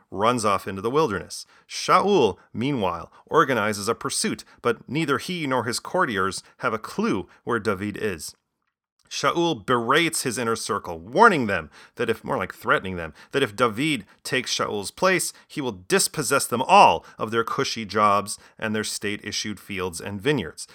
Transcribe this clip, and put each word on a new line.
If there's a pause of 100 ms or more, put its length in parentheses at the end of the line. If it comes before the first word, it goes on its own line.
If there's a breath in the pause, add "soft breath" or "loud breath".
runs
off
into
the
wilderness. (220 soft breath)
Shaul, (160 soft breath)
meanwhile, (160 loud breath)
organizes
a
pursuit, (180 soft breath)
but
neither
he
nor
his
courtiers (140 soft breath)
have
a
clue (160 soft breath)
where
David
is. (720)
Shaul
berates
his
inner
circle,
warning
them (240 loud breath)
that
if,
more
like
threatening
them, (160 loud breath)
that
if
David (200 soft breath)
takes
Shaul's
place, (140 loud breath)
he
will
dispossess
them
all (120 loud breath)
of
their
cushy
jobs (220 soft breath)
and
their
state-issued
fields
and
vineyards.